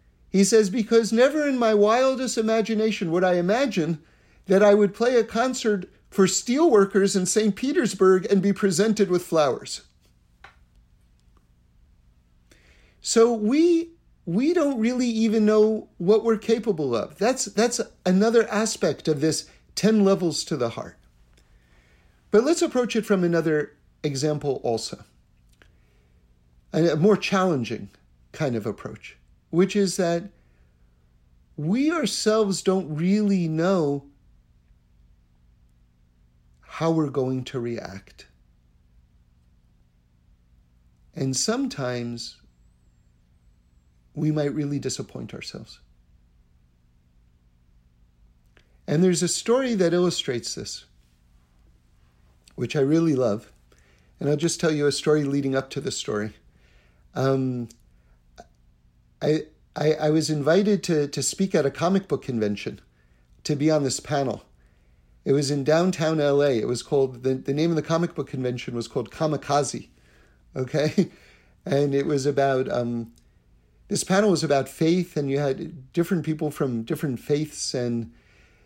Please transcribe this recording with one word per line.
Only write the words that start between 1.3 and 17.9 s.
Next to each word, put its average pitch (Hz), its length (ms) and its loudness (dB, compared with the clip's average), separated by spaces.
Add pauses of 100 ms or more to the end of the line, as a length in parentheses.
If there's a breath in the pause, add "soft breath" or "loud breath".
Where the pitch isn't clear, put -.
in 262 120 0
my 226 140 2
wildest 247 640 2
imagination 220 760 0
would 180 120 2
I 180 100 4
imagine 180 640 0 (460 soft breath)
that 190 160 4
I 208 120 8
would 202 200 4
play 247 220 2
a 226 80 4
concert 226 640 -2 (200 soft breath)
for 190 180 2
steelworkers 208 880 4
in 180 120 0
Saint 214 300 2
Petersburg 196 760 2
and 196 100 4
be 196 120 2
presented 196 580 2
with 175 120 0
flowers." - 600 -2 (3250 soft breath)
So 233 300 4
we, 320 580 2 (340)
we 240 280 0
don't 285 280 0
really 247 280 0
even 220 360 2
know 214 440 2 (100)
what 208 260 2
we're 220 140 2
capable 180 580 -2
of. - 220 -6
That's, 254 260 0
that's 226 360 -2 (240)